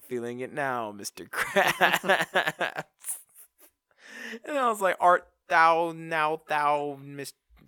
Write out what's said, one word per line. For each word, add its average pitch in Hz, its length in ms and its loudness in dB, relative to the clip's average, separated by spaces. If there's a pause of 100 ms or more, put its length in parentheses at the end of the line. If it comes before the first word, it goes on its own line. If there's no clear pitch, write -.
feeling 120 320 -8
it 120 120 -8
now, 123 400 -4
Mister 98 340 -12
Krabs?" - 800 0
<laughs> 175 800 -2 (1600)
And 294 140 -6
I 247 100 2
was 208 120 -2
like, 185 200 2
"Art 175 260 6 (220)
thou 165 480 6
now, 160 520 -2
thou 147 540 0
mis-, 139 300 -14 (360)